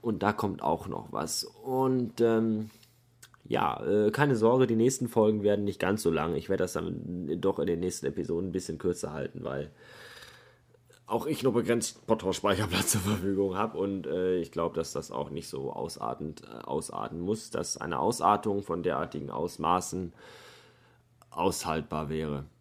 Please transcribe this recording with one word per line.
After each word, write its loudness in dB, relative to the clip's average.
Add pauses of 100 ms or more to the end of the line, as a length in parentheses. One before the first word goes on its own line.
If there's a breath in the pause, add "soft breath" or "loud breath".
Und -2
da 4
kommt -2
auch 0
noch -8
was. -4
Und, 0
ähm, 4 (800 loud breath)
ja, 0
äh, 4
keine 4
Sorge, 6
die 2
nächsten 2
Folgen 4
werden 2
nicht -4
ganz 2
so 4
lang. 0
Ich -4
werde 2
das -4
dann -4
doch 2
in 0
den 0
nächsten -2
Episoden -2
ein -6
bisschen -4
kürzer -2
halten, -8
weil -4 (1400 loud breath)
auch 0
ich -2
nur 4
begrenzt 0
Podcast-Speicherplatz 2
<laughs> 2
zur 2
Verfügung 2
hab -2
und, -2
äh, 2
ich -2
glaub, 0
dass -2
das -6
auch -4
nicht -8
so -6
ausartend, -6
äh, -14
ausarten -6
muss, -4
dass -4
eine -2
Ausartung 2
von -4
derartigen -2
Ausmaßen -2 (1160 loud breath)
aushaltbar 0
wäre. -2 (160)